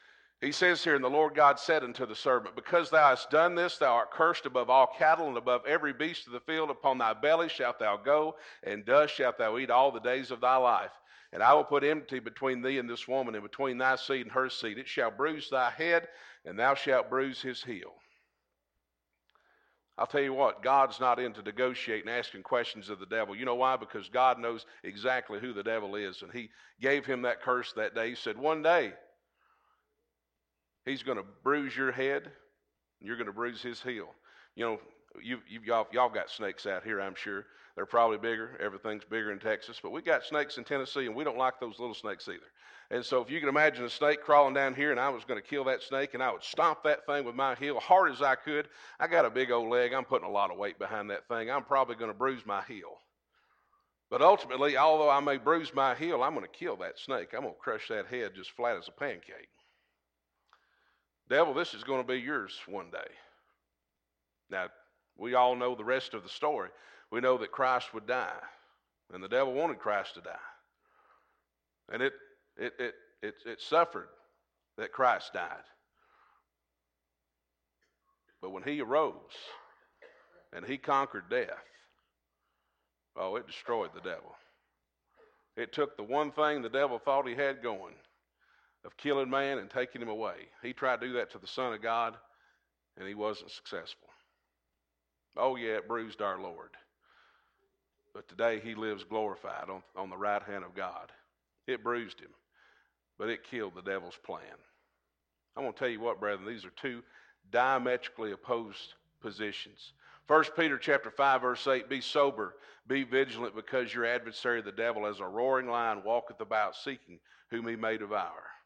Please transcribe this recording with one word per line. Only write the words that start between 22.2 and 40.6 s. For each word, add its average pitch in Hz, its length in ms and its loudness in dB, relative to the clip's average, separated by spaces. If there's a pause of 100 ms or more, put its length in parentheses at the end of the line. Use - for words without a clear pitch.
questions 110 480 -4
of 101 100 -8
the 95 60 -12
devil. 101 300 -4
You 123 100 -8
know 123 80 0
why? 127 240 2
Because 101 320 -10
God 123 300 4
knows 117 260 -4 (160)
exactly 104 580 -4
who 120 140 -8
the 101 80 -6
devil 104 340 -4
is, 101 280 -8
and 95 100 -16
he 120 160 -12 (320)
gave 135 240 2
him 127 160 -2
that 123 220 -2
curse 123 300 0
that 110 200 -2
day. 113 160 0
He 123 60 -8
said, 110 200 -6
"One 151 280 0
day, 151 300 4 (1900)
he's 131 200 -6
gonna 123 180 -4 (220)
bruise 139 340 0
your 131 140 0
head, 135 340 -2 (760)
and 98 80 -14
you're 117 100 -6
gonna 110 140 -6
bruise 113 300 -6
his 120 220 -10
heel." 113 320 -10 (400)
You 117 100 -2
know, 110 160 -2 (400)
you, 117 260 -8
you've, 110 180 -16
y'all, 113 260 2
y'all 120 180 4
got 104 220 -4
snakes 98 340 -8
out 92 180 -4
here, 104 160 -4
I'm 98 140 -6
sure. 101 320 -8 (300)
They're 95 100 -6
probably 117 320 4
bigger. 113 420 -4
Everything's 104 440 -6
bigger 107 280 -4
in 98 80 -8
Texas. 110 420 -4
But - 100 -8
we 151 100 -8
got 151 220 2
snakes 147 340 -2
in 117 60 -10